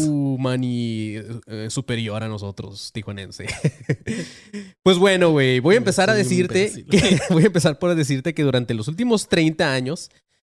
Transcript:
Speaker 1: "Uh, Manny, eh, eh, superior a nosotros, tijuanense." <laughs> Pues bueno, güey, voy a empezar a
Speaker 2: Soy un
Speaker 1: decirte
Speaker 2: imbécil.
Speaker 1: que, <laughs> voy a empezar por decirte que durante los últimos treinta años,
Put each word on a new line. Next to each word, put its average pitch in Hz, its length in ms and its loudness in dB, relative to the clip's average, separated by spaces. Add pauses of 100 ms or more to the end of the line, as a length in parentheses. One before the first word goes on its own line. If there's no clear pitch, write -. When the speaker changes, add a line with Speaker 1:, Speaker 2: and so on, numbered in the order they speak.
Speaker 1:
"Uh, 143 300 0
Manny, 120 800 -2
eh, 107 80 -12 (220)
eh, 107 220 -10
superior 113 540 -4
a 113 40 -6
nosotros, 101 680 -10
tijuanense." 98 520 -12
<laughs> - 480 -6 (880)
Pues 185 140 4
bueno, 180 340 4
güey, 131 280 4
voy 160 160 4
a - 20 6
empezar 196 320 2
a 220 40 2
Speaker 2:
Soy 214 100 2
un 131 60 0
Speaker 1:
decirte 180 500 2
Speaker 2:
imbécil. - 80 -16
Speaker 1:
que, 180 380 4
<laughs> - 80 -4
voy 160 100 6
a 214 40 6
empezar 165 320 0
por 175 160 0
decirte 143 380 -2
que 151 100 -2
durante 123 300 0
los 107 140 -4
últimos 214 400 0
treinta 160 460 2
años, 131 360 -6 (500)